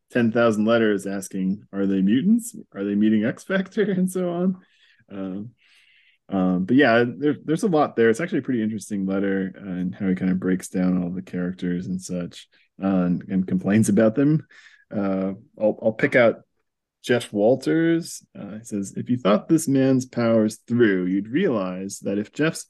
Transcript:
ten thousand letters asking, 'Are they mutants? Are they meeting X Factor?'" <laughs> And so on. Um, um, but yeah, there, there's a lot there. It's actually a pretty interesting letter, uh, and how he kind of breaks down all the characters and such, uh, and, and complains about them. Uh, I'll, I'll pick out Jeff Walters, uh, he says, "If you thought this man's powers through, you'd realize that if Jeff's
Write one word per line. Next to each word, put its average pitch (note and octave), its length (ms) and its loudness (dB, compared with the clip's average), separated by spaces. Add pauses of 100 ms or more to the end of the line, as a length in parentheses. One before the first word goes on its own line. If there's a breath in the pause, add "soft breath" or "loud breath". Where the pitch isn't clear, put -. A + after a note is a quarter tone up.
(100)
ten A#2 200 2
thousand A2 360 2
letters A2 380 2
asking, G2 680 -6
'Are G2 140 -2
they G2 140 0
mutants? D3+ 540 2 (180)
Are G2 120 -8
they G2+ 100 -2
meeting G#2+ 300 2
X - 180 -4
Factor?'" F#3+ 480 -2
<laughs> - 0 -
And F#3 180 0
so F#3 220 -4
on. F3+ 280 -2 (520 soft breath)
Um, G2+ 400 -10 (800 soft breath)
um, F#2 360 0
but B2 120 2
yeah, A#2+ 280 6
there, C3 300 -2 (100)
there's D#3 200 -2
a A3 40 0
lot D3 280 0
there. A2+ 120 4
It's A2 120 2
actually F3 180 -4
a C3+ 40 -2
pretty B2 200 -2
interesting G#2+ 420 -4
letter, F#2+ 520 -2
uh, G2+ 120 -14
and F2+ 240 -4
how G2 160 -4
he F#2+ 60 2
kind C3 160 0
of F#2 80 0
breaks F#2 300 -2
down - 340 0
all F2 80 -6
the F#2 120 -8
characters F2+ 640 -6
and F#2 120 -6
such, F2+ 460 -10 (340)
uh, F#2+ 60 -2
and, F2+ 420 0
and F#2 200 -2
complains F#2+ 400 2
about A2 260 4
them. D3+ 320 2 (480 soft breath)
Uh, G2 380 -2 (260)
I'll, G#2+ 240 0
I'll A2+ 120 2
pick C#3 220 0
out A#2 260 4 (600)
Jeff A#2+ 300 -2
Walters, D#3 920 0 (140)
uh, G2+ 200 -12
he A2+ 60 -18
says, G2+ 320 -8
"If B2 140 -6
you B2 60 0
thought G3 320 0
this D#3+ 180 2
man's C3 400 2
powers A2+ 520 2 (100)
through, G#2 380 2
you'd G2 220 -2
realize G2 720 -2
that G2 180 -4
if G#2+ 140 -6
Jeff's D#3+ 380 -2